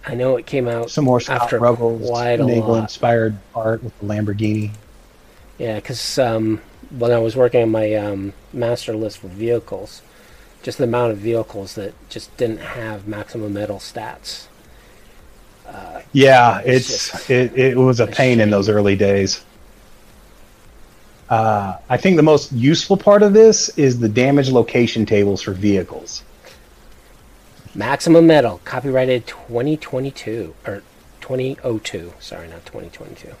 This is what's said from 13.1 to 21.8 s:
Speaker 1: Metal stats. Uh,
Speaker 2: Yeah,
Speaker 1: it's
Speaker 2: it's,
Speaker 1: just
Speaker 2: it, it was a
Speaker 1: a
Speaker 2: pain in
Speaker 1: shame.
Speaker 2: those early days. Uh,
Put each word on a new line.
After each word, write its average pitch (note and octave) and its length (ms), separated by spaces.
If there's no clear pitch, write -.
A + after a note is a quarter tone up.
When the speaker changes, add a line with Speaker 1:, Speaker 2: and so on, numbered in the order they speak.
Speaker 1:
Metal G2+ 240
stats. - 680
Uh, F#2 340
Speaker 2:
Yeah, C3 460
Speaker 1:
it's B2+ 300
Speaker 2:
it's, - 220
Speaker 1:
just - 180
Speaker 2:
it, B2+ 280
it B2+ 200
was B2+ 220
a A2+ 60
Speaker 1:
a - 20
Speaker 2:
pain B2 320
in G#2+ 60
Speaker 1:
shame. G#2 60
Speaker 2:
those G2+ 180
early G2+ 260
days. G2 460
Uh, G#2+ 460